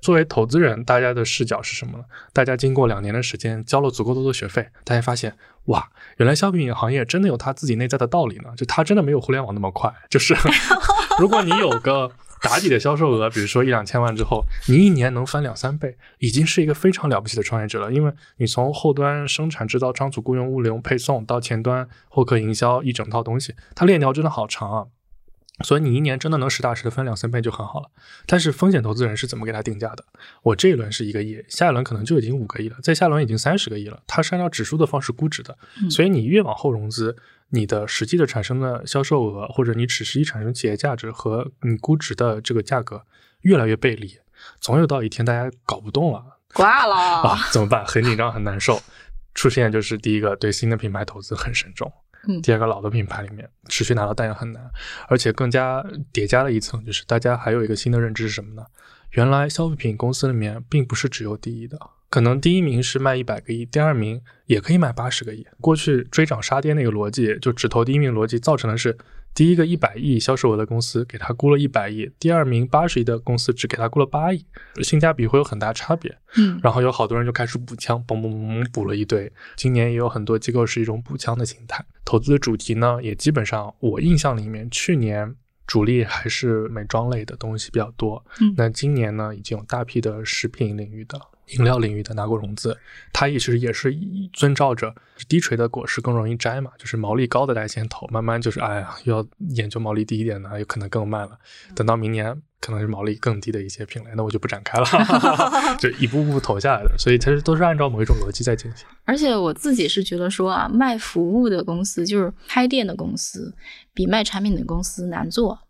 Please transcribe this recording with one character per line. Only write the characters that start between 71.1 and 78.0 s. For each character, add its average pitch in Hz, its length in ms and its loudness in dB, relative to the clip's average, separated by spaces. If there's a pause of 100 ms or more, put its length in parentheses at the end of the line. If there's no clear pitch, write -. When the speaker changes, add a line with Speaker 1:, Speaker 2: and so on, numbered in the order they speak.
Speaker 1:
他 - 160 -8
估 143 180 2
了 143 80 6
一 143 100 2
百 101 200 0
亿， 107 300 -6
第 165 140 2
二 165 120 4
名 123 220 2
八 156 220 4
十 147 100 0
亿 120 60 2
的 117 140 0
公 120 200 0
司 117 160 0
只 - 140 -6
给 - 80 -4
他 113 120 -2
估 117 120 0
了 160 60 4
八 160 260 0
亿， 165 120 -4 (380)
性 151 160 2
价 160 140 4
比 120 140 0
会 120 120 4
有 147 60 4
很 107 140 -8
大 107 140 -2
差 - 220 -2
别。 - 240 -8 (180)
Speaker 2:
嗯。 190 260 4
Speaker 1:
然 113 100 4
后 123 100 2
有 127 80 4
好 117 160 0
多 113 100 -2
人 120 80 0
就 120 60 -2
开 120 160 -2
始 120 100 -6
补 120 200 -10
枪， 120 300 -4